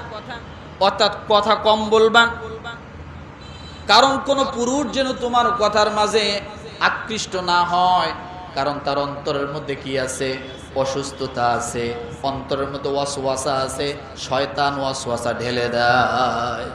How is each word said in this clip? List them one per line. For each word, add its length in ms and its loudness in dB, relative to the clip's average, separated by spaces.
অর্থাৎ 360 2
কথা 260 6
কম 340 2
বলবা। 380 8
কারণ 380 6
কোনো 200 2
পুরুষ 380 0
যেন 200 0
তোমার 380 2
কথার 400 4
মাঝে 500 2
আকৃষ্ট 560 -2
না 280 2
হয়, 480 4
কারণ 300 -2
তার 120 0
অন্তরের 500 -2
মধ্যে 280 -6
কি 240 -4
আছে? 380 -4
অসুস্থতা 720 -2
আছে, 480 -2
অন্তরের 440 -4
মধ্যে 220 -6
ওয়াসওয়াসা 640 -2
আছে, 440 -2
শয়তান 600 0
ওয়াসওয়াসা 540 -2
ঢেলে 360 0
দেয়। 1040 2